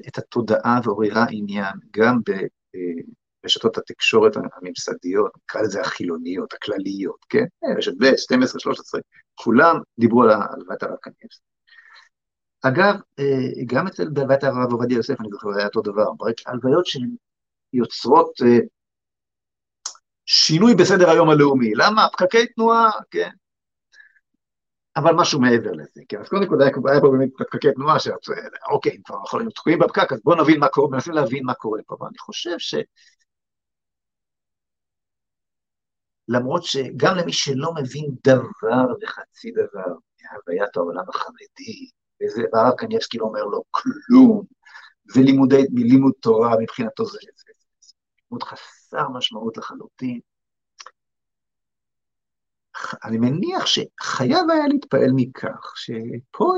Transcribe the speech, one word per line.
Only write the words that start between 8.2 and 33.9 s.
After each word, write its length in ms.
עשרה, 160
שלוש 200
עשרה, 220
כולם 400
דיברו 240
על 60
ה-, 220
הלוויית 320
הרב 180
קנייבסקי. 420
אגב, 340
אה, 460
גם 220
אצל, 220
בהלוויית 340
הרב 280
עובדיה 240
יוסף, 260
אני 100
זוכר, 160
היה 80
אותו 160
דבר, 240
הלוויות 380
שהן 240
יוצרות, 580
אה, 160
שינוי 500
בסדר 340
היום 200
הלאומי. 460
למה? 360
פקקי 360
תנועה, 440
כן. 180
אבל 200
משהו 260
מעבר 300
לזה, 380
כן. 120
אז 80
קודם 180
כל, 140
היה, 100
היה 100
פה 100
באמת 260
פקקי 380
תנועה, 240
ש-, 100
אוקיי, 360
כבר 200
יכולים 200
להיות 100
תקועים 240
בפקק, 340
אז 100
בואו 180
נבין 180
מה 80
קורה, 220
מנסים 240
להבין 320
מה 80
קורה 340
פה. 120
אבל 80
אני 100
חושב 400
ש-, 180